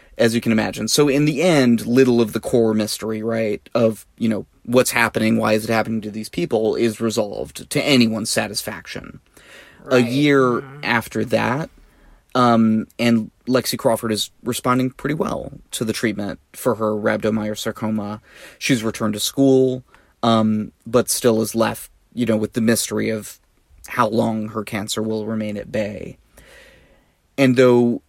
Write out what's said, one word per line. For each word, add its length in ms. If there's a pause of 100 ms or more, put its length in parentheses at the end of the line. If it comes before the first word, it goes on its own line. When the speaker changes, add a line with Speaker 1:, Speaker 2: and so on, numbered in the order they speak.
(180)
Speaker 1:
as 160
you 80
can 100
imagine. 360
So 200
in 180
the 180
end, 420
little 340
of 140
the 60
core 340
mystery, 480
right, 400 (140)
of, 320 (100)
you 100
know, 200 (180)
what's 240
happening, 480
why 160
is 100
it 60
happening 320
to 80
these 200
people, 460
is 240
resolved 680
to 140
anyone's 480
satisfaction. 880 (680)
A 120
Speaker 2:
Right. 80
Speaker 1:
year 360
Speaker 2:
Mm-hmm. 420
Speaker 1:
after 420
that, 440 (640)
um, 540 (100)
and 320 (180)
Lexi 300
Crawford 340
is 200 (100)
responding 480
pretty 260
well 360 (200)
to 140
the 80
treatment 460 (140)
for 220
her 180
rhabdomyosarcoma. 1300 (380)
She's 260
returned 300
to 60
school, 640 (400)
um, 480 (160)
but 220
still 320
is 120
left, 380 (220)
you 120
know, 120
with 160
the 80
mystery 480
of 300 (480)
how 200
long 420
her 140
cancer 380
will 240
remain 320
at 140
bay. 460 (1200)
And 180
though, 540